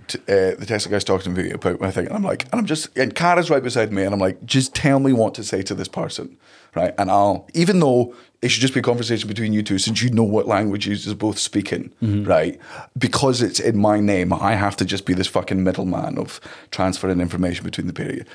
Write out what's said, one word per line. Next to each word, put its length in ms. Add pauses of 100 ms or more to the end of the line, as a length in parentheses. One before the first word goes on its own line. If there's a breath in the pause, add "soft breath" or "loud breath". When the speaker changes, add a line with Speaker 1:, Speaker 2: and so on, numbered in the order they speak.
Speaker 1:
t-, 100
uh, 400
the 80
Tesla 240
guy's 140
talking 300
to 80
me 100
about 280
my 120
thing, 140
and 100
I'm 80
like, 260
and 40
I'm 120
just, 220 (100)
and 160
Kara's 360
right 120
beside 300
me, 100
and 100
I'm 60
like, 260
"Just 300
tell 240
me 140
what 220
to 100
say 180
to 120
this 120
person, 500 (380 soft breath)
right? 240
And 100
I'll, 460
even 240
though 360 (280 loud breath)
it 60
should 140
just 120
be 60
a 20
conversation 460
between 240
you 100
two, 160
since 240
you 80
know 140
what 240
language 400
you're 260
both 240
speaking, 540 (100)
Speaker 2:
Mm-hmm. 220
Speaker 1:
right? 340 (400 loud breath)
Because 440
it's 180
in 180
my 220
name, 320
I 240
have 220
to 60
just 220
be 80
this 140
fucking 340
middleman 560
of 220 (320 loud breath)
transferring 480
information 440
between 220
the 60
pair 160
of 80
you." 80 (100)